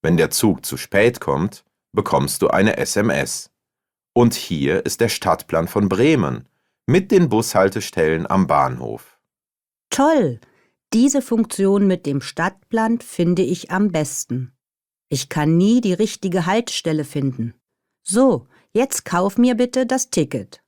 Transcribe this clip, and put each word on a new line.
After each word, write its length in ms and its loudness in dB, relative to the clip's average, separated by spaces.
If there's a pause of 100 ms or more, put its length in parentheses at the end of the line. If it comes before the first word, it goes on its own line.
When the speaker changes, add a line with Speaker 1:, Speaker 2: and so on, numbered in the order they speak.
Speaker 1:
Wenn 160 2
der 140 2
Zug 340 0
zu 100 -8
spät 460 0
kommt, 420 -4 (300)
bekommst 480 -2
du 60 2
eine 300 2
S 180 -4
M 160 0
S. 400 -4 (600)
Und 200 4
hier 520 -2
ist 140 -6
der 100 2
Stadtplan 580 -2
von 200 0
Bremen 640 0 (380)
mit 240 2
den 180 4
Bushaltestellen 1000 0
am 180 2
Bahnhof. 720 -4 (720)
Speaker 2:
Toll! 480 2 (540)
Diese 280 4
Funktion 640 0
mit 200 0
dem 160 -2
Stadtplan 800 -2
finde 420 0
ich 280 -4
am 200 0
besten. 640 -6 (560)
Ich 200 -6
kann 280 2
nie 240 4
die 120 0
richtige 520 -2
Haltestelle 600 -2
finden. 480 -6 (500)
So, 440 2 (260)
jetzt 320 -2
kauf 320 0
mir 180 4
bitte 300 0
das 240 -4
Ticket. 580 -4